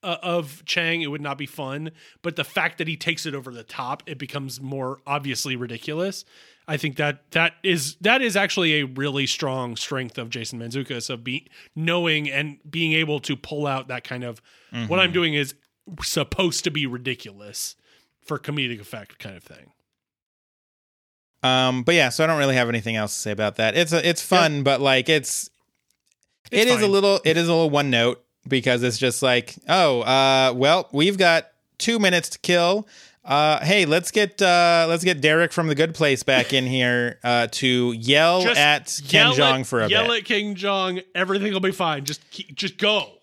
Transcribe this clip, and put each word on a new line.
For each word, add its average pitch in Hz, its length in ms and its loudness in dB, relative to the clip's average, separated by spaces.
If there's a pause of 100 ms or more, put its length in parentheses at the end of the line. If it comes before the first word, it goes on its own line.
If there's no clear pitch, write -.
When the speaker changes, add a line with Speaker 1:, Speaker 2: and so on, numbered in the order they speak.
Speaker 1:
uh, 175 220 -6
of 170 420 -4
Chang, 170 360 -2
it 151 60 -6
would 143 140 -8
not 139 160 -6
be 143 80 -10
fun. 147 460 -10 (300)
But 170 160 -8
the 147 80 -4
fact - 340 -6
that 165 80 -4
he 160 100 -6
takes 165 280 -4
it 143 100 -6
over 131 180 -12
the 117 100 -16
top, 131 420 -8
it 151 120 -12
becomes 135 440 -10
more 135 440 -8
obviously 139 500 -4
ridiculous. 151 680 -6 (420)
I 156 100 -4
think 143 200 -4
that 147 340 -4
that 165 220 0 (100)
is, 160 380 -2
that 233 200 2
is 226 160 -2
actually 175 440 2
a - 40 -2
really 135 420 -4
strong 131 500 -4
strength 131 400 -6
of 117 120 -10
Jason 117 300 -8
Mantzoukas, 120 500 -8
of 120 140 -8
be-, 127 260 -8 (260)
knowing 160 560 0
and 143 260 -6 (120)
being 160 240 -2
able 151 280 0
to 139 160 -4
pull 147 300 -8
out 131 220 -4
that 123 160 -10
kind 123 200 -10
of, 117 160 -12 (320)
Speaker 2:
Mm-hmm. 117 140 -6
Speaker 1:
"What 175 120 0
I'm 180 120 2
doing 170 240 0
is 143 200 -2 (460)
supposed - 640 -2
to 170 80 -2
be 147 140 -4
ridiculous 120 920 -10 (500)
for 147 140 -8
comedic 131 420 -6
effect" - 380 -18
kind 98 160 -16
of 87 80 -20
thing. - 280 -20 (1700)
Speaker 2:
Um, 127 400 2
but 170 120 4
yeah, 139 140 6
so 156 140 0
I 156 40 2
don't 160 120 0
really 135 160 2
have 123 140 2
anything 113 260 -4
else 107 180 -4
to - 60 -8
say 107 120 -6
about 104 260 -2
that. 110 180 0
It's 165 160 0
a, 165 160 0
it's 170 140 0 (100)
Speaker 1:
Yeah. 180 80 6
Speaker 2:
fun, 151 240 2
but, 135 160 2
like, 131 300 2
it's, - 400 -2 (1000)
Speaker 1:
It's 214 120 2
Speaker 2:
it 240 60 4
is 247 80 4
a - 40 -2
Speaker 1:
fine. 202 100 4
Speaker 2:
little, 196 340 4
it 160 120 4
is 170 120 2
a - 20 4
little 165 180 4
one 143 200 2
note 120 340 2 (240)
because 123 360 2
it's 117 140 0
just 127 240 0
like, 123 340 2 (120)
"Oh, 147 340 4
uh, 131 540 4
well, 147 380 2
we've 180 240 2
got 170 300 4 (300)
two 233 220 -2
minutes 180 300 2
to - 100 -12
kill. 180 480 2 (380)
Uh, 151 380 2
hey, 185 220 4
let's 165 260 0
get, 208 300 0
uh, 175 480 4
let's 165 160 0
get 170 160 2
Derek 156 320 4
from 165 140 0
The 151 80 0
Good 160 180 0
Place 143 300 0
back 127 280 2
in 131 140 2
here, 123 580 0
uh, 120 280 2
to 123 420 0
yell 147 480 4
Speaker 1:
Just 226 180 2
Speaker 2:
at 147 480 2
Ken 214 200 6
Speaker 1:
yell 139 100 2
Speaker 2:
Jeong 131 240 4
Speaker 1:
at, - 60 -8
Speaker 2:
for 120 140 0
a 107 80 2
Speaker 1:
yell 214 180 2
Speaker 2:
bit." 233 120 0
Speaker 1:
at 202 60 -10
King 208 300 -2
Jeong. 185 480 -2 (120)
Everything 196 380 -2
will 190 80 -2
be 185 100 0
fine. 156 340 -2
Just - 260 -10
keep, 185 240 -14
just - 220 -8
go. 202 320 0 (140)